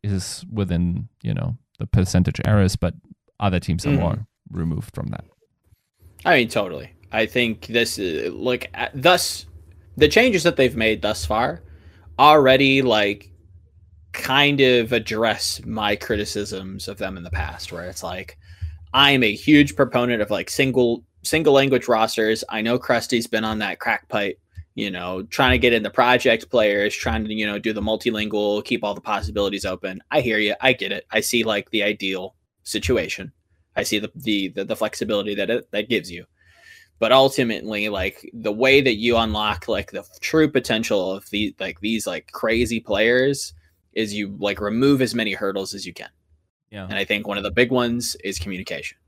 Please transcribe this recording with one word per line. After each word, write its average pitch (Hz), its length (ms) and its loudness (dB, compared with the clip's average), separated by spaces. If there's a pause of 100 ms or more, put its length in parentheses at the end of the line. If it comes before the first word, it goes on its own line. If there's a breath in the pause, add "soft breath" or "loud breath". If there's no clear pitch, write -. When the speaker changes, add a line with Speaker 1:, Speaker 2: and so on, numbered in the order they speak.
Speaker 1:
is 98 480 -4
within, 90 560 -2 (160)
you - 100 -2
know, - 240 -4 (200)
the - 100 -8
percentage 92 560 2
errors, 98 320 4
but - 180 -2 (460)
other 90 220 0
teams 85 240 -2
are - 60 2
Speaker 2:
Mm-hmm. 85 100 4
Speaker 1:
more 85 260 -2 (240)
removed 82 440 -6
from - 140 -6
that. - 160 -10 (1000)
Speaker 2:
I 165 120 6
mean, 117 100 4
totally. 85 440 -4 (200)
I 110 160 0
think 117 400 -2
this 113 320 0
is, 82 340 -4
like, 123 400 -4
uh, 120 220 -6
thus, 170 500 0 (500)
the 151 120 6
changes 214 340 4
that 170 140 2
they've 127 200 4
made 110 280 2
thus 104 200 -2
far 117 380 -2 (560 soft breath)
already, 135 640 8
like, 107 480 0 (840)
kind 143 480 2
of 123 320 6
address 110 760 -2
my 107 300 -2
criticisms 98 920 -6
of 101 100 -12
them 95 180 -8
in 87 60 -14
the 87 80 -16
past, 82 420 -8
where 87 140 -12
it's 87 160 -12
like, 90 380 -12 (520 loud breath)
I'm 139 300 6
a 107 100 4
huge 147 440 4
proponent 120 480 0
of, 101 80 -4
like, 95 180 -4
single, 123 560 0 (160)
single 156 320 2
language 135 340 4
rosters. 110 640 0
I 110 120 -4
know 120 180 0
Krusty's 117 480 0
been 110 180 -2
on 110 140 -4
that 95 200 -6
crack - 300 -4
pipe, 101 300 -4 (340 soft breath)
you 107 160 -6
know, 90 340 -8
trying 127 280 2
to 123 80 4
get 120 140 4
into 107 180 0
project 123 580 4
players, 104 460 2
trying 113 280 -2
to, 107 100 -6
you 107 120 -4
know, 104 140 -4
do 110 120 -2
the 104 100 -4
multilingual, 107 840 -2
keep 117 180 -4
all 101 120 -4
the - 40 -12
possibilities 98 640 -4
open. 92 460 -8
I 139 120 2
hear 110 180 0
you. 104 200 0
I 131 140 2
get 104 180 -6
it. - 200 -8
I 110 80 0
see, 113 240 -2
like, 104 260 -4
the 104 140 -2
ideal 95 520 -6 (280)
situation. 110 680 -4 (440)
I - 80 -2
see 107 160 -2
the, 104 160 -8
the, 101 340 -2
the, 98 160 -6
the 107 100 -6
flexibility 107 600 -4
that 98 140 -4
it, - 220 -4
that 107 160 -4
gives 92 240 -2
you. 87 140 -16 (720 soft breath)
But 113 160 2
ultimately, 113 760 2
like, 98 460 -6
the 113 180 -4
way 131 300 4
that 127 140 2
you 117 200 2
unlock, 107 540 -2
like, 101 220 -4
the 90 120 -10 (160)
true 156 300 2
potential 110 640 -2
of 98 160 -12
the, 104 300 -2
like, 87 200 -8
these, 110 260 -4
like, 87 280 -8
crazy 113 480 -2
players 123 720 0 (400)
is 107 200 -2
you, 101 260 -6
like, 98 200 -2
remove 127 420 2
as 117 140 0
many 110 180 -2
hurdles 98 400 -4
as 98 120 -12
you 87 80 -14
can. - 160 -16 (600)
Speaker 1:
Yeah. 98 140 -12
Speaker 2:
And 101 100 -8
I 98 100 0
think 104 200 -2
one 101 120 -4
of 98 60 -6
the 101 80 -4
big 120 200 2
ones 120 520 -2
is 98 140 -6
communication. 98 600 -10 (100)